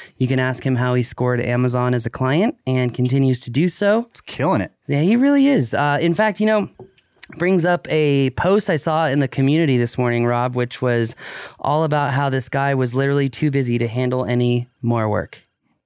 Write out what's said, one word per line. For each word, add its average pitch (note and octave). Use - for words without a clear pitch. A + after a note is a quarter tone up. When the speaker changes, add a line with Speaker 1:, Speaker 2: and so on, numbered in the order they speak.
Speaker 1:
you C3
can B2+
ask B2+
him C3
how B2+
he B2
scored B2
Amazon B2
as A#2
a A#2
client D3+
and B2+
continues B2+
to -
do D3
so. G#3
Speaker 2:
It's -
killing D3
it. F2+
Speaker 1:
Yeah, C#3+
he F#3+
really C#4
is. F#3+
Uh, C#3+
in E3+
fact, G#3
you G#3+
know, G#3+
brings F3
up F3
a C#3+
post G3
I F3
saw D#3+
in C#3+
the C3+
community C#3
this A#2+
morning, A#2+
Rob, A#2+
which B2
was A#2
all D3+
about D3+
how C#3
this C3
guy C#3
was B2+
literally C#3
too D3+
busy B2
to A#2+
handle B2+
any A#2+
more A#2
work. G2+